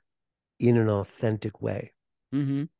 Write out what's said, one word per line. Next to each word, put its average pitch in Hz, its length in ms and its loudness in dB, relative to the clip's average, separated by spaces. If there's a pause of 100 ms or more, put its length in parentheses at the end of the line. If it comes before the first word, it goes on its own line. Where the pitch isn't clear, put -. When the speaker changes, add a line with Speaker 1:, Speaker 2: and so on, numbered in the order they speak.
(600)
Speaker 1:
in 120 180 6
an 110 120 4
authentic 104 720 -2
way. 107 320 -6 (400)
Speaker 2:
Mm-hmm. 139 320 -2 (140)